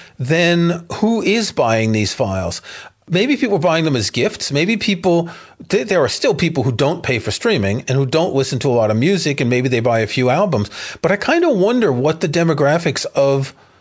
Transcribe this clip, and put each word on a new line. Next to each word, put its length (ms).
then 760
who 280
is 300
buying 400
these 220
files? 480
Maybe 280
people 200
are 20
buying 260
them 120
as 140
gifts. 420
Maybe 240
people, 520
th-, 200
there 120
are 80
still 260
people 280
who 80
don't 320
pay 160
for 140
streaming 560
and 100
who 80
don't 280
listen 260
to 80
a 80
lot 160
of 40
music, 440
and 100
maybe 180
they 120
buy 180
a 80
few 240
albums. 400
But 80
I 60
kinda 340
wonder 420
what 280
the 80
demographics 760
of 360